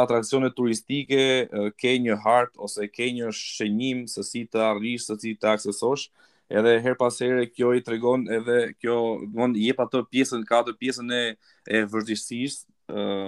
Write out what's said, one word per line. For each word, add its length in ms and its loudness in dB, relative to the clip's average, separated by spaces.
atraksionet 560 2
turistike, 640 0
ë, 160 -2
ke 240 2
një 160 0
hartë 480 2
ose 240 -6
ke 240 -4
një 160 -4
shënjim 800 -4
se 160 -8
si 160 -6
të 240 -4
arrish, 400 -4
se 80 -4
si 160 -6
të 240 2
aksesosh, 540 -4
edhe 340 6
her 160 2
pas 160 2
here 320 0
kjo 240 2
i 80 4
tregon 480 0
edhe 480 0
kjo, 200 -2
domthon, 320 0
i 140 2
jep 100 0
atë 320 0
pjesën, 320 0
ka 160 4
atë 160 -4
pjesën 400 -4
e, 80 0
e 240 2
vështirësisë, 760 -6
ë, 120 -4